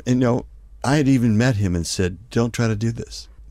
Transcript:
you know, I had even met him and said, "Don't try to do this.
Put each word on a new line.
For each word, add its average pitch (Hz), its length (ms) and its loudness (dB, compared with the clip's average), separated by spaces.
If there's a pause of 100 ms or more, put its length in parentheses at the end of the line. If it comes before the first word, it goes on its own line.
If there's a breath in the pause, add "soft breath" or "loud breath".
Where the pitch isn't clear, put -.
you 123 80 2
know, 123 320 0 (360)
I 135 120 2
had 147 120 2
even 120 300 4
met 120 200 2
him 92 180 0
and 82 100 -2
said, 92 320 -2 (140)
"Don't 117 220 0
try 117 140 0
to 110 80 0
do 113 160 -2
this. - 360 -14 (240)